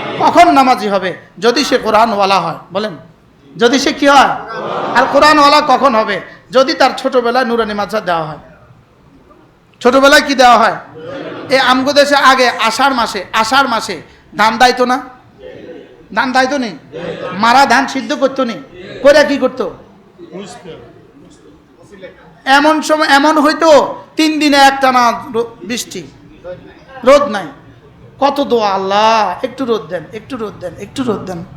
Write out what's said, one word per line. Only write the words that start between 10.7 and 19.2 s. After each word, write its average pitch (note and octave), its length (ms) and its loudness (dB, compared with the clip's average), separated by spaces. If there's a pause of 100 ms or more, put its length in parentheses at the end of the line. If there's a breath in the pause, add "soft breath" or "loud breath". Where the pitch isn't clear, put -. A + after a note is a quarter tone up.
এই C4 80 2
আমগো B3+ 340 0
দেশে C#4 240 2
আগে B3+ 340 4
আষাঢ় A#3 440 0
মাসে, A3 380 -4
আষাঢ় C4 360 0
মাসে G3+ 340 -6 (340 soft breath)
ধান A3 220 0
দাইতো B3 280 2
না? B3+ 140 -2 (1120)
ধান B3 180 -2
দাইতো C4 260 0
নি? G3+ 200 -8 (540)
মারা A#3 340 2
ধান B3+ 200 2
সিদ্ধ C4 260 -6
করতো C4 320 -2
নি? A#3 80 -6 (500)
করে C#4+ 220 6